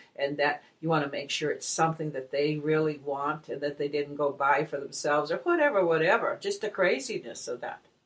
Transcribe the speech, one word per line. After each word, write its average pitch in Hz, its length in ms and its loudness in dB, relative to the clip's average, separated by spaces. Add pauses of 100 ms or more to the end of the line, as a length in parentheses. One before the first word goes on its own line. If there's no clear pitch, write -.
(160)
and 143 220 -2
that 147 260 0 (160)
you 160 80 -4
wanna 147 220 2
make 143 220 -6
sure 151 180 0
it's - 160 -4
something 160 460 0
that 131 180 -8
they 147 280 0
really 156 420 2
want 143 500 -4
and - 120 -6
that 147 180 -4
they 143 80 -2
didn't 143 280 -2
go 143 160 2
buy 139 320 4
for 143 160 -4
themselves 147 520 0
or 180 60 0
whatever, 294 460 4
whatever. 170 560 2
Just 202 220 -4
the 208 80 -4
craziness 185 800 -2
of 123 140 -8
that, - 200 -10 (240)